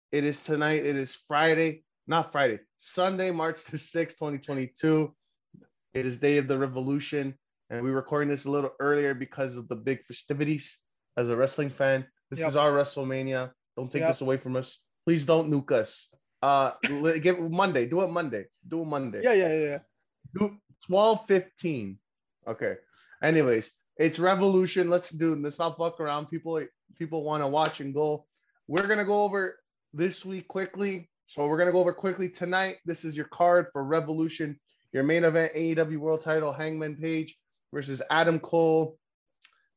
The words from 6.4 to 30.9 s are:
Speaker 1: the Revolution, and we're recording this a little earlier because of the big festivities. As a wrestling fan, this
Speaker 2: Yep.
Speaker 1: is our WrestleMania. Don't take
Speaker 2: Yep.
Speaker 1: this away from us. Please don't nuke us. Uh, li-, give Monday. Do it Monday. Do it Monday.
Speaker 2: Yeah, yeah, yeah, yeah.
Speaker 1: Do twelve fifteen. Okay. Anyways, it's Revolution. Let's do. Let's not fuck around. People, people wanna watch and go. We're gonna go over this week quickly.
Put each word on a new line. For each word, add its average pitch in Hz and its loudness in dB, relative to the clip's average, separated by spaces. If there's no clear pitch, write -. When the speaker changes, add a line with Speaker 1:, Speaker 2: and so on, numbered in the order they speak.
Speaker 1:
the 135 0
Revolution, 135 -4
and 117 -6
we're 131 0
recording 143 0
this 139 -4
a 139 -4
little 139 0
earlier 143 2
because 131 -6
of 120 -12
the 123 -8
big 120 -4
festivities. 147 -6
As 120 0
a 117 0
wrestling 135 0
fan, 135 0
this 135 -8
Speaker 2:
Yep. 160 -2
Speaker 1:
is 139 0
our 147 4
WrestleMania. 131 -2
Don't 127 -8
take 147 -2
Speaker 2:
Yep. 165 2
Speaker 1:
this 165 0
away 131 0
from 127 -4
us. - -8
Please 165 2
don't 160 4
nuke 143 0
us. - -2
Uh, 135 4
li-, 156 0
give 180 2
Monday. 165 0
Do 165 0
it 185 0
Monday. 147 -4
Do 165 -4
it 160 -6
Monday. 135 -6
Speaker 2:
Yeah, 247 4
yeah, 190 4
yeah, 156 0
yeah. 143 -4
Speaker 1:
Do 202 -2
twelve 208 4
fifteen. 156 -2
Okay. 110 -4
Anyways, 131 4
it's 156 0
Revolution. 185 2
Let's 175 0
do. 160 -2
Let's 147 -6
not 165 -2
fuck 170 -4
around. 151 -4
People, 165 -6
people 160 -6
wanna 151 -2
watch 147 0
and 139 -8
go. 151 -2
We're 170 0
gonna 208 0
go 208 2
over 190 -2
this 170 -4
week 185 -10
quickly. 190 -6